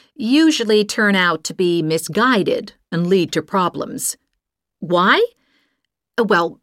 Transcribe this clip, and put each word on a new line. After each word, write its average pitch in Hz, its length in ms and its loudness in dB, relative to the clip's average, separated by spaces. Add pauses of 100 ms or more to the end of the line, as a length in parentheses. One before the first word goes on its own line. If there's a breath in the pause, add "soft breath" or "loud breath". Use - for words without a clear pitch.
(140 soft breath)
usually 233 720 2
turn 208 320 0
out 175 300 0
to - 80 -10
be 175 280 0
misguided 170 920 -2 (180)
and 175 160 -2
lead 175 240 2
to 160 100 -4
problems. - 760 -6 (600)
Why? 190 460 0 (1000)
Well, 175 400 0